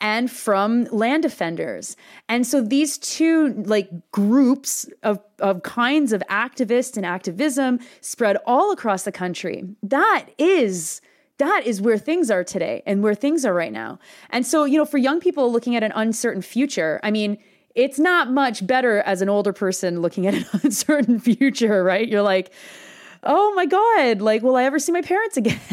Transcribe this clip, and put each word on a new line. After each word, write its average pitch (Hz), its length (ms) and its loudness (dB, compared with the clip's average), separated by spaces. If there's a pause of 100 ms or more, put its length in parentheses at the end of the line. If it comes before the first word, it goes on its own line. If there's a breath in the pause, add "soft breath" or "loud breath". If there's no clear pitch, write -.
and 220 280 -2
from 220 560 0
land 240 380 0
defenders. 165 720 -6 (320 loud breath)
And 240 180 0
so 277 160 0
these 277 360 0
two, 320 560 0 (120)
like, 208 240 0 (220)
groups 240 800 2 (140)
of, 202 180 -2 (180)
of 196 240 0
kinds 254 480 0
of 196 180 0
activists 233 680 -2
and 190 80 -4
activism 240 720 -2 (220 loud breath)
spread 202 340 0 (100)
all 330 280 2
across 202 300 -4
the 202 100 -6
country. 180 500 -8 (200)
That 285 420 0 (120)
is 247 640 0 (380 soft breath)
that 330 280 0
is 208 160 -2
where 220 160 2
things 311 340 0
are 180 120 0
today 165 420 -4
and 202 180 0
where 208 120 2
things 285 300 0
are 196 80 2
right 165 180 -2
now. 110 280 -12 (300 loud breath)
And 247 160 -2
so, 302 200 2
you 285 120 2
know, 302 80 4
for 302 120 -2
young 269 220 2
people 285 320 0
looking 240 240 0
at 220 80 0
an 214 120 0
uncertain 220 460 -2
future, 185 640 -2
I 214 80 -2
mean, 208 260 -2 (380 soft breath)
it's 277 240 0
not 330 320 2
much 254 340 0
better 247 360 2
as 190 200 0
an 196 80 0
older 202 240 0
person 180 480 -4
looking 170 240 -2
at 196 80 2
an - 200 -2
<laughs> 196 100 -2
uncertain 247 560 0
future, 226 640 2
right? 190 240 2
You're 202 160 2
like, 190 280 0 (720 loud breath)
"Oh 403 340 2
my 359 120 0
God, 370 520 2
like, 214 220 2
will 254 140 2
I 247 80 2
ever 277 160 0
see 339 120 -2
my 339 120 0
parents 392 340 -2
again?" 220 220 0 (140)